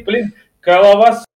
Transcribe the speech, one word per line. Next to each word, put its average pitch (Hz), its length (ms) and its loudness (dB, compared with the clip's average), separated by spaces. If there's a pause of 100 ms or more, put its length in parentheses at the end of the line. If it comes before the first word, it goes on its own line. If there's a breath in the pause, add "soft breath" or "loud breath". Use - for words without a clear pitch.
блин, 208 320 -8 (300 soft breath)
глава 202 600 0 (180)